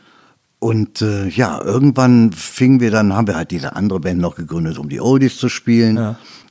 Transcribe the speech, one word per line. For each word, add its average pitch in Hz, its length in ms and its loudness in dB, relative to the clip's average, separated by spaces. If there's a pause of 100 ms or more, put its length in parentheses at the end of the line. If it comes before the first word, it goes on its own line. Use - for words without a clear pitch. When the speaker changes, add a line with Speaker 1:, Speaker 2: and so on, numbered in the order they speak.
(600)
Speaker 1:
und, 113 420 -2
äh, 101 260 -2
ja, 87 340 -2
irgendwann 123 720 4
fingen 131 480 2
wir 113 100 2
dann, 104 220 2
haben 107 140 0
wir 95 100 -2
halt 82 140 -8
diese 90 260 -8
andere 95 240 -2
Band 90 200 -4
noch 85 140 -2
gegründet, 82 440 -6
um 73 100 -10
die - 120 -8
Oldies 131 360 2
zu 123 140 -2
spielen. 117 460 2
Speaker 2:
Ja. 113 200 -4 (340)